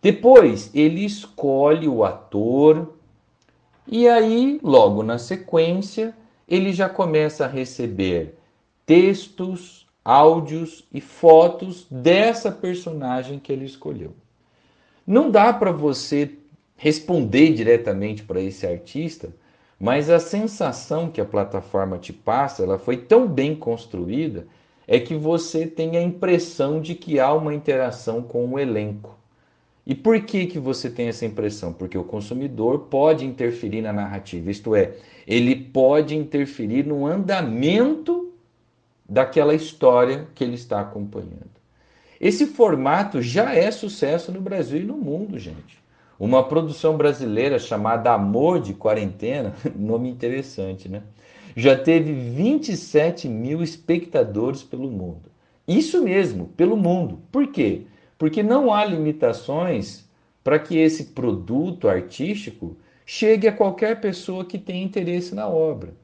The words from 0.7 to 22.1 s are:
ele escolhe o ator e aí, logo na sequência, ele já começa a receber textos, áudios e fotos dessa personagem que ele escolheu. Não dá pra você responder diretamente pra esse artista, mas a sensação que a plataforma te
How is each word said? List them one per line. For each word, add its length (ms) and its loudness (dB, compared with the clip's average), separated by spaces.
ele 320 2
escolhe 800 0
o 160 2
ator 880 2
e 160 4
aí, 560 4
logo 400 6
na 140 -4
sequência, 1000 -2
ele 280 -2
já 120 -2
começa 600 -2
a 20 -6
receber 880 -4
textos, 1040 0
áudios 880 4
e 80 -10
fotos 920 6
dessa 600 2
personagem 840 -6
que 120 -12
ele 140 -6
escolheu. 480 -12
Não 240 4
dá 200 6
pra 220 0
você 600 -2
responder 800 2
diretamente 680 0
pra 160 -6
esse 280 -6
artista, 680 -8
mas 300 0
a 100 6
sensação 880 -6
que 140 -6
a 20 -2
plataforma 720 -4
te 160 -16